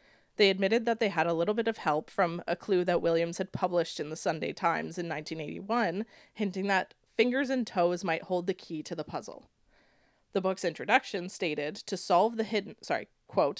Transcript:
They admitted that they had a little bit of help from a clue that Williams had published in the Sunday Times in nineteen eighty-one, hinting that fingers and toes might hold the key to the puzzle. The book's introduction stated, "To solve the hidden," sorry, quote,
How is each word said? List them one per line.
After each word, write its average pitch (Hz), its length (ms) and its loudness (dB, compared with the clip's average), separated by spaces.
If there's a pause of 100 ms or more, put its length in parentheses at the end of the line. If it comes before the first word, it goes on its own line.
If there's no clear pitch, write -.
(360)
They 202 140 8
admitted 196 340 2
that 226 160 0
they 220 80 4
had 170 180 2
a 170 80 2
little 170 200 2
bit 226 140 0
of 220 100 -2
help 151 320 0
from 175 360 0
a 175 100 0
clue 180 280 2
that 175 160 2
Williams 170 380 2
had 190 140 -4
published 175 480 0
in 151 100 -6
the 160 60 -8
Sunday 160 360 -2
Times 160 460 -2
in 170 100 -6
nineteen 160 320 -6
eighty-one, 185 640 -2 (300)
hinting 196 320 -2
that 190 260 2 (240)
fingers 247 320 2
and 254 180 0
toes 180 380 2
might 165 200 -2
hold 180 220 -2
the 185 80 2
key 156 280 -8
to 170 120 -10
the 156 100 -6
puzzle. - 440 -10 (840)
The 196 80 0
book's 185 240 -2
introduction 180 640 0
stated, 151 480 -4
"To - 200 -8
solve 202 420 4
the 214 60 -2
hidden," 202 360 -4
sorry, - 280 -4 (200)
quote, 151 320 0